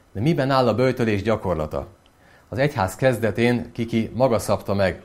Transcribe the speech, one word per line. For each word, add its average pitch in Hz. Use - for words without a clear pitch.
De 98
miben 143
áll 131
a 107
böjtölés 120
gyakorlata? 80
Az -
egyház 123
kezdetén 117
Kiki 113
maga 120
szabta -
meg 95